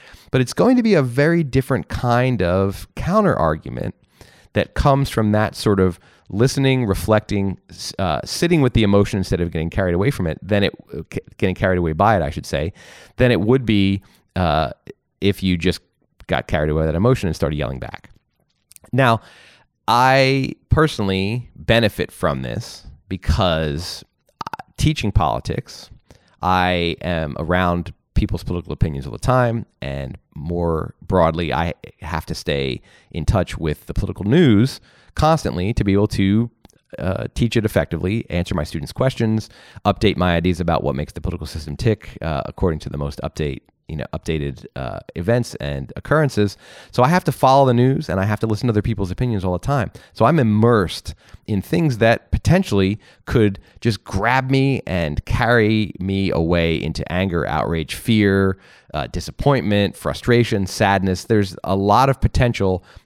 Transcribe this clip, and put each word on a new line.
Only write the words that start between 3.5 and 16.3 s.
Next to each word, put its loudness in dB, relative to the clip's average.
that -2
comes 2
from 0
that 0
sort 2
of 2
listening, 2
reflecting, 0
s-, -14
uh, -2
sitting 0
with 4
the 4
emotion 4
instead -2
of -2
getting -4
carried 0
away 0
from -2
it, -4
than 0
it, 0
uh, -12
c-, -8
getting 0
carried 2
away 0
by 4
it, 2
I -2
should -10
say, -4
than 4
it 2
would 2
be, 2
uh, 0
if 0
you 2
just -2
got -2